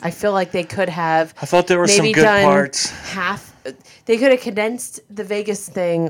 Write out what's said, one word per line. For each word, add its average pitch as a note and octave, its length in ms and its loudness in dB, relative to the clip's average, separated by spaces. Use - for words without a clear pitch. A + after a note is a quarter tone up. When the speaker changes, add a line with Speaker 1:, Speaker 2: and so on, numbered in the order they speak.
Speaker 1:
I E3+ 80 -6
feel G#3 220 -2
like F#3 180 -2
they F3+ 120 -2
could F#3 260 -4
have D#3+ 520 0
Speaker 2:
I D3+ 40 -6
thought F3 220 2
there F3+ 120 4
were F3 80 2
some G3+ 160 4
Speaker 1:
maybe - 120 0
Speaker 2:
good D#3 80 6
Speaker 1:
done G3+ 200 6
Speaker 2:
parts. C#3+ 460 2
Speaker 1:
half. F#3 440 -6
They A#3 120 2
could C4 140 4
have B3+ 100 4
condensed A3+ 580 -6
the G#3 140 -12
Vegas G#3 460 -6
thing, E3+ 400 -2